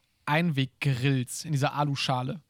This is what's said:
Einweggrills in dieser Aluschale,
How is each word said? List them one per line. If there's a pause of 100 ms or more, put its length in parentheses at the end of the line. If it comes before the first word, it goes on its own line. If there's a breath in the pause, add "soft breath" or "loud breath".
(260)
Einweggrills
in
dieser
Aluschale,